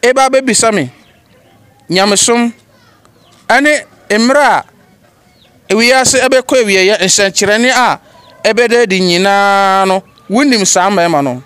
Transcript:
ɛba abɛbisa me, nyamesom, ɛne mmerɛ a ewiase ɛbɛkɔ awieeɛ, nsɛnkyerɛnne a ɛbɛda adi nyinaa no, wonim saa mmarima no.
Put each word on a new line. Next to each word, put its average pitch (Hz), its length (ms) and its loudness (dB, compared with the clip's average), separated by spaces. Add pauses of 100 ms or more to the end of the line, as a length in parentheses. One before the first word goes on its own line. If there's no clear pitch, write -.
ɛba 262 280 0
abɛbisa 254 440 0
me, 143 160 -4 (1000)
nyamesom, 208 640 0 (960)
ɛne 277 360 0 (240)
mmerɛ 233 300 0
a 226 240 0 (1040)
ewiase 247 520 0
ɛbɛkɔ 262 420 0
awieeɛ, 190 400 0
nsɛnkyerɛnne 202 720 0
a 226 240 0 (440)
ɛbɛda 233 400 2
adi 190 180 0
nyinaa 196 840 2
no, 190 160 -2 (280)
wonim 233 360 0
saa 180 240 0
mmarima 170 340 0
no. 127 220 -8